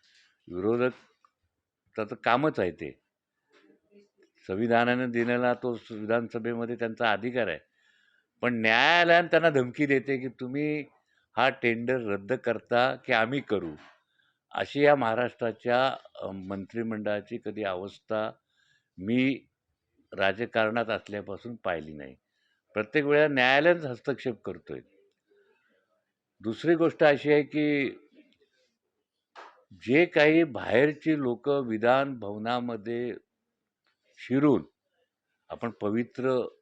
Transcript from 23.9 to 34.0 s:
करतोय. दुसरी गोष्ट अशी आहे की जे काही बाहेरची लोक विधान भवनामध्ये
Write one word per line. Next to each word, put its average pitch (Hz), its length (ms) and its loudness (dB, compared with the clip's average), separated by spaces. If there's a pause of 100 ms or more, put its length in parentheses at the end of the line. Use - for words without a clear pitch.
करतोय. 80 380 -12 (1600)
दुसरी 113 340 -2
गोष्ट 160 300 0
अशी 143 280 4
आहे 147 100 6
की 143 480 -2 (1800)
जे 110 320 2
काही 160 400 6
बाहेरची 143 720 2
लोक 123 300 -4
विधान 127 720 0
भवनामध्ये 117 960 -6 (1040)